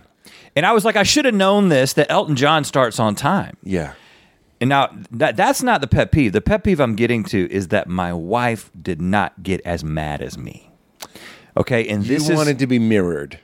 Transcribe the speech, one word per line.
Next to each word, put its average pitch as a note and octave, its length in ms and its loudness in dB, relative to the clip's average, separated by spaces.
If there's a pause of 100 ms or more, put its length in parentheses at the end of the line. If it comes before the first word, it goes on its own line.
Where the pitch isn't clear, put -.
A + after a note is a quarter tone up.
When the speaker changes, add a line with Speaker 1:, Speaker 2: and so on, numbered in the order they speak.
(560)
Speaker 1:
And D#3+ 100 2
I G3+ 80 4
was G#3 120 2
like, A3 100 0
"I G3+ 80 4
should C#4+ 220 2
have B3 80 2
known G3 360 4
this, C3+ 240 2
that D3+ 160 2
Elton D#3 260 0
John C#3+ 280 2
starts B2+ 360 0
on G#2+ 160 0
time." D3 480 -2
Speaker 2:
Yeah. F2 300 -4 (680)
Speaker 1:
And B2 100 0
now, C#3 200 2 (220)
that, A#2+ 260 0
that's B3 260 2
not A3 180 0
the C3 60 -4
pet C#3 240 2
peeve. B2 220 2
The G#2 80 2
pet G3+ 220 0
peeve F#3 160 2
I'm A2+ 160 0
getting A#2 300 0
to F#2+ 260 -2
is F#2+ 180 -4
that G#2 180 0
my F2 260 -4
wife A2 560 -2 (100)
did D#2+ 220 -6
not F#2 400 0
get F2+ 240 -4
as E2+ 180 -4
mad D2+ 380 -6
as - 160 -12
me. - 320 -16 (880)
Okay, A2+ 300 0
and G#2 180 -2
Speaker 2:
You A#2 120 -4
Speaker 1:
this D3+ 120 -2
is E3+ 60 2
Speaker 2:
wanted D3 240 0
to C3+ 80 -2
be B2 100 0
mirrored. F#2 680 0